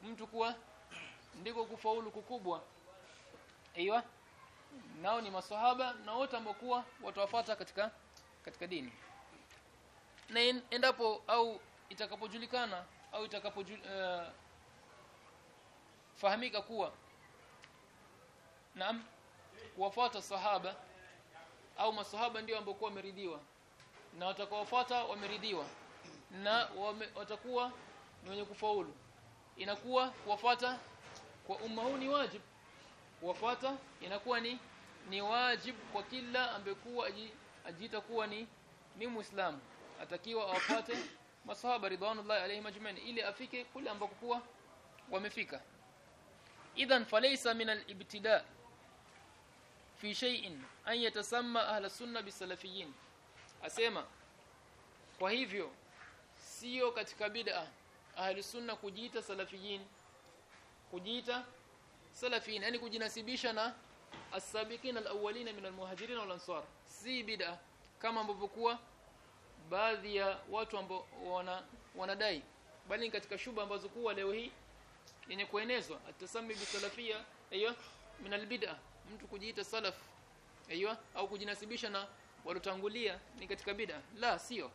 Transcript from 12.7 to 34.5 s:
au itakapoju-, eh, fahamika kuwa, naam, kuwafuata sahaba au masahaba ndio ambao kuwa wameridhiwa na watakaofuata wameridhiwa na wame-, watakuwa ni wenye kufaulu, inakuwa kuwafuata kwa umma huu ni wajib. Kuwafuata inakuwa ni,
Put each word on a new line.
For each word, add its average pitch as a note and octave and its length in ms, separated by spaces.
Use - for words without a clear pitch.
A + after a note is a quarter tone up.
au A3 140
itakapoju-, G3+ 540
eh, F3+ 400
fahamika G#3 460
kuwa, G3+ 300
naam, A3 280
kuwafuata G#3+ 460
sahaba F#3+ 540
au A3 160
masahaba A3 480
ndio A3 160
ambao G3+ 160
kuwa G#3 160
wameridhiwa G3 500
na F3+ 80
watakaofuata G#3 760
wameridhiwa G3+ 600
na G3+ 360
wame-, G#3 380
watakuwa A#3+ 560
ni F3 60
wenye G3+ 160
kufaulu, G3+ 480
inakuwa B3 520
kuwafuata A#3+ 680
kwa G3 100
umma A3 240
huu C4 160
ni C4 120
wajib. C4+ 320
Kuwafuata A#3+ 580
inakuwa G3+ 380
ni, A#3+ 200